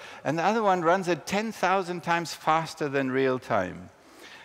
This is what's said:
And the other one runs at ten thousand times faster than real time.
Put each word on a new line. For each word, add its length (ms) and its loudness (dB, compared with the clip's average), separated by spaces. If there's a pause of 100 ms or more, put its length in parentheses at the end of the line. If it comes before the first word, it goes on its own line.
(240)
And 160 -2
the 40 0
other 200 2
one 180 2
runs 280 2
at 180 -2
ten 240 -2
thousand 520 0
times 300 -2
faster 540 0
than 240 0
real 280 2
time. 500 -2 (560)